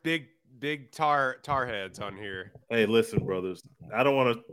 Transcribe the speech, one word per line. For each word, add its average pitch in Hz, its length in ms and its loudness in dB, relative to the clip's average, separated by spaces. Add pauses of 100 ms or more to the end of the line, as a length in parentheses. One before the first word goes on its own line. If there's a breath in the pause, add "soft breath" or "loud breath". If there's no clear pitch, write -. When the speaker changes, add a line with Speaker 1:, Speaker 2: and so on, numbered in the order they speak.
Speaker 1:
big, 160 280 -2 (280)
big 139 340 -8
tar, 143 520 2
tar 135 240 -2
heads 98 320 -8
on 101 180 -10
here. 98 340 -10 (200)
Speaker 2:
Hey, 113 160 4
listen, 113 360 4
brothers. 92 380 -4 (320)
I 117 100 2
don't 139 120 4
wanna, 127 200 4 (180)